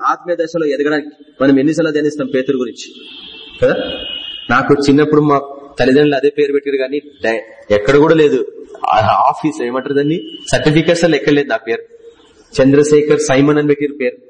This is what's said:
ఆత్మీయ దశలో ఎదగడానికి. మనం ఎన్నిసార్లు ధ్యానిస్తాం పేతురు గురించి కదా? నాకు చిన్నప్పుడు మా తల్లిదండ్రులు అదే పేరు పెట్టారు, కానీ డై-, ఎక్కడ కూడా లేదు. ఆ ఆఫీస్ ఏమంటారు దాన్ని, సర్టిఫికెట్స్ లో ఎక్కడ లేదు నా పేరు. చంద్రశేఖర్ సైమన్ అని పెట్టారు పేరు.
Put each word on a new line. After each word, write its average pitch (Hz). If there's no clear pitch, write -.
ఆత్మీయ 165
దశలో 160
ఎదగడానికి. 143
మనం 135
ఎన్నిసార్లు 160
ధ్యానిస్తాం 147
పేతురు 131
గురించి -
కదా? -
నాకు 131
చిన్నప్పుడు 147
మా 147
తల్లిదండ్రులు 139
అదే 139
పేరు 143
పెట్టారు, 139
కానీ 131
డై-, 110
ఎక్కడ 135
కూడా 160
లేదు. 135
ఆ 101
ఆఫీస్ 143
ఏమంటారు 131
దాన్ని, 147
సర్టిఫికెట్స్ 160
లో 160
ఎక్కడ 147
లేదు 139
నా 113
పేరు. 113
చంద్రశేఖర్ 147
సైమన్ 143
అని 147
పెట్టారు 143
పేరు. 123